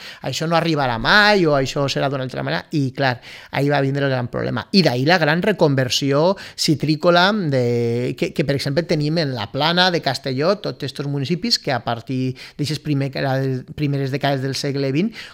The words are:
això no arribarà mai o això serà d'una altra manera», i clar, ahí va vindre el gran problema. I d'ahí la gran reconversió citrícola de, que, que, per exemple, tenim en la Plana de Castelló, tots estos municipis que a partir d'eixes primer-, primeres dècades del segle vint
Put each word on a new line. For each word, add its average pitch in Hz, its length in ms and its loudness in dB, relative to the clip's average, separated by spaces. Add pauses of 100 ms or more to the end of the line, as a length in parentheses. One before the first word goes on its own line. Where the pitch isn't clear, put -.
(200)
això 143 280 -4
no 170 80 2
arribarà 147 420 2
mai 196 480 4
o 147 100 4
això 139 320 0
serà 143 220 0
d'una 135 140 -4
altra 135 180 -6
manera», 147 300 -4
i 139 180 0
clar, 131 300 -2 (320)
ahí 139 180 0
va 143 100 2
vindre 139 240 0
el 139 60 0
gran 123 180 -2
problema. 123 440 -4
I 196 100 6
d'ahí 131 240 2
la 175 120 6
gran 160 240 2
reconversió 147 920 2 (200)
citrícola 175 760 4
de, 123 840 0
que, 196 160 -2
que, 160 100 0
per 139 120 0
exemple, 143 260 -2
tenim 156 360 0
en 143 160 -2
la 104 180 -4
Plana 170 400 2
de 165 100 -2
Castelló, 139 560 -2
tots 139 260 -8
estos 139 220 -8
municipis 143 520 -2
que 147 140 -4
a 120 120 -2
partir 127 520 -4 (220)
d'eixes 147 220 -4
primer-, 135 840 -2 (100)
primeres 143 360 -2
dècades 143 320 -2
del 135 140 -4
segle 139 360 -2
vint 185 200 0 (220)